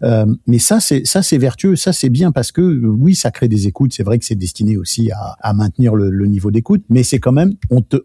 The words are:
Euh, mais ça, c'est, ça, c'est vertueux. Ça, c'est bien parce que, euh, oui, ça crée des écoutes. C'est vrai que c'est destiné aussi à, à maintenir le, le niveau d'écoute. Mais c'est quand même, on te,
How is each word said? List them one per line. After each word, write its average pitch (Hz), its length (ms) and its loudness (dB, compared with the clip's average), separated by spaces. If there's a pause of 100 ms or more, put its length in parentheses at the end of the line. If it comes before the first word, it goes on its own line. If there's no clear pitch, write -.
Euh, 110 240 2 (220)
mais 120 120 4
ça, 214 200 2
c'est, 131 260 -2
ça, - 160 0
c'est 160 160 0
vertueux. 139 380 0
Ça, 185 160 -2
c'est 151 180 -2
bien 156 220 2
parce 120 220 -2
que, 165 80 0
euh, 147 260 0
oui, 131 280 2
ça - 160 -4
crée - 180 -2
des 104 180 0
écoutes. 123 260 0
C'est 113 100 -6
vrai 107 140 0
que - 80 -4
c'est 110 100 -4
destiné 101 420 -2
aussi 107 340 -2
à, 101 300 -10
à 107 120 -2
maintenir 107 400 2
le, 101 160 2
le 98 160 0
niveau 101 260 0
d'écoute. 190 380 0
Mais 123 140 2
c'est 123 160 -2
quand 127 140 0
même, 175 200 2 (160)
on 123 120 2
te, 131 240 -2